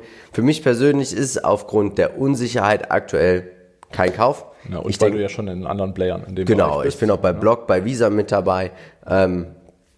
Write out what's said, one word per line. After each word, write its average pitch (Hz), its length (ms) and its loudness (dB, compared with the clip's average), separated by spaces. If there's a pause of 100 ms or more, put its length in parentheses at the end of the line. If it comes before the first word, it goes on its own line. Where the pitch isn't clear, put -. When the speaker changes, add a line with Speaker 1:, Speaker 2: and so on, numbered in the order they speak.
(340)
Speaker 1:
Für 110 80 -2
mich 156 200 2
persönlich 135 520 2
ist 127 240 -4
es - 80 -4
aufgrund 101 540 0
der 85 200 0
Unsicherheit 117 720 0
aktuell 90 580 0 (440)
kein 92 200 0
Kauf. 123 300 0 (260)
Speaker 2:
Ja, 90 100 -8
und - 100 -6
Speaker 1:
Ich - 100 -4
Speaker 2:
weil 107 120 4
Speaker 1:
denk 107 80 -2
Speaker 2:
du - 40 -2
ja 98 60 -4
schon 104 180 -8
in 90 180 -8
anderen 95 280 -4
Playern 92 340 -2
in 95 80 -12
dem 92 100 -2
Speaker 1:
Genau, 95 260 4
Speaker 2:
Bereich 73 120 -2
bist. 139 120 -2
Speaker 1:
ich - 40 -14
bin 107 120 2
auch 92 80 2
bei 92 100 2
Speaker 2:
Ja. 90 100 2
Speaker 1:
Block, 110 260 2
bei 95 200 2
Visa 117 240 0
mit 104 240 0
dabei. 92 380 0 (360)
Ähm, 90 380 2 (520)